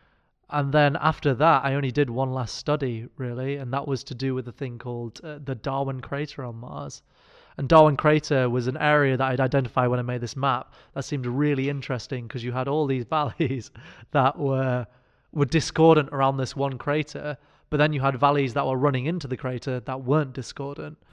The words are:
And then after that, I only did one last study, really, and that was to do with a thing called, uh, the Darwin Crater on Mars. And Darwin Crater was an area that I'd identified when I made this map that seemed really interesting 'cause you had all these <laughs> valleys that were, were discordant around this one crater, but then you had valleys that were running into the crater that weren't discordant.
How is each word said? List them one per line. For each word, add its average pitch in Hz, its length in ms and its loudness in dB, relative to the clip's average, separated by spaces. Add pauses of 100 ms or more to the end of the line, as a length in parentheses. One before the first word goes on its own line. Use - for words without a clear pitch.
(520)
And 143 200 0
then 147 280 6
after 151 340 2
that, 139 320 4
I 135 80 0
only 139 180 -2
did 135 200 2
one 131 200 -2
last 127 240 -4
study, 123 520 -2 (100)
really, 131 400 -6
and 127 160 -8
that 139 140 -4
was 135 180 -2
to 127 100 -10
do 131 200 -2
with 123 120 -6
a 120 40 -12
thing 123 260 -10
called, 120 460 -8
uh, 151 200 -12
the 127 120 -6
Darwin 135 460 -4
Crater 143 420 -8
on 117 140 -10
Mars. 143 440 -12 (560)
And 139 100 -4
Darwin 156 300 8
Crater 147 520 2
was 120 180 -2
an 131 100 -4
area 147 400 2
that 131 140 0
I'd 127 100 0
identified 127 480 2
when 123 100 0
I 123 40 -2
made 123 180 -4
this 117 160 -8
map 131 360 -2 (200)
that 139 100 -6
seemed 131 220 -6
really 135 440 0
interesting 127 580 -6
'cause 117 160 -8
you 120 80 -4
had 127 160 -4
all 147 200 0
these 131 180 0
<laughs> - 40 -12
valleys 143 600 -2 (400)
that 139 280 2
were, 131 480 0 (460)
were 143 120 2
discordant 160 680 4
around 135 240 2
this 131 180 -4
one 135 240 -2
crater, 147 580 -4 (320)
but 151 80 0
then 151 160 4
you 139 80 -2
had 135 160 2
valleys 139 380 4
that 143 100 0
were 131 120 0
running 131 280 2
into 165 220 -4
the 123 100 -4
crater 127 440 -6
that 131 220 -8
weren't 139 300 2
discordant. 143 640 -12 (160)